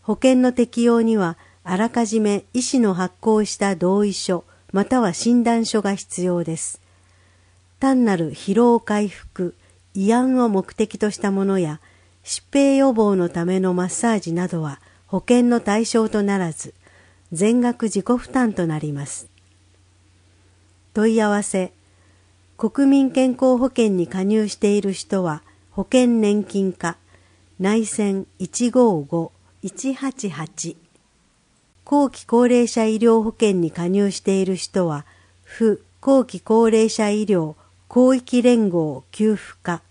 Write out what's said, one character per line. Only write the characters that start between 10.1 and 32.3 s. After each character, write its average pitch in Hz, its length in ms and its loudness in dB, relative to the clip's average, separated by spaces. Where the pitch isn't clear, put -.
安 254 240 2
を 240 80 2
目 190 240 -2
的 214 260 -4
と 208 140 -2
し - 60 -14
た 202 140 -2
も 196 120 0
の 196 160 0
や、 156 220 -4
疾 - 280 -12
病 277 260 4
予 269 160 4
防 208 220 2
の 175 120 0
た 170 160 -4
め 185 160 0
の 185 140 0
マ 180 120 0
ッ 175 40 -6
サ 233 240 -2
ー 202 60 -2
ジ 165 140 -6
な 180 140 -2
ど 165 140 -6
は 143 180 -8
保 185 120 -4
険 240 240 2
の 240 160 2
対 214 260 -2
象 220 220 0
と 214 160 -2
な 196 140 -2
ら 170 160 -4
ず、 - 200 -16
全 214 260 2
額 240 240 -2
自 208 200 -2
己 247 140 0
負 - 120 -10
担 240 240 0
と 175 140 -2
な 156 120 -4
り 151 140 -6
ま 143 120 -8
す。 - 220 -16
問 220 200 2
い 220 80 2
合 214 80 2
わ 208 140 0
せ。 185 300 -4
国 269 320 0
民 269 220 4
健 262 220 2
康 254 240 2
保 254 100 0
険 226 220 0
に 180 180 0
加 190 160 -6
入 214 240 0
し - 80 -10
て 208 220 0
い 202 40 0
る 196 100 -4
人 185 320 -4
は 156 200 -6
保 190 120 -6
険 254 240 2
年 208 240 2
金 190 300 -2
課、 170 240 -6
内 214 280 0
線 196 420 -4
一 233 320 -4
五 220 300 4
五 160 320 -4
一 262 320 -8
八 254 360 -8
八。 156 460 -10
後 285 240 2
期 - 160 -16
高 240 220 2